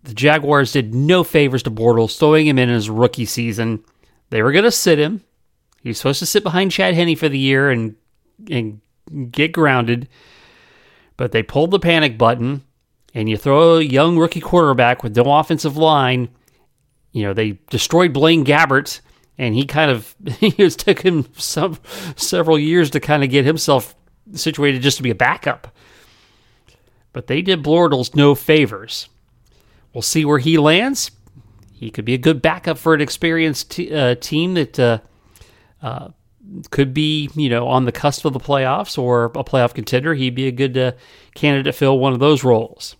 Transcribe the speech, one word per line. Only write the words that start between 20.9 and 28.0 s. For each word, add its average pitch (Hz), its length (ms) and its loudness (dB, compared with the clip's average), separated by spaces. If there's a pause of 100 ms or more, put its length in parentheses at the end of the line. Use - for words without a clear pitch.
him 170 260 0 (120)
some, 160 420 -6 (380)
several 160 420 0
years 156 320 2
to 151 80 -2
kind 143 240 0
of 135 60 0
get 135 160 2
himself 147 500 0 (380)
situated 143 480 -2
just 135 160 0
to 131 60 -10
be 127 60 -2
a 107 60 -2
backup. - 580 -4 (1400)
But - 140 -14
they 143 140 -2
did 180 220 -2
Bortles 147 520 2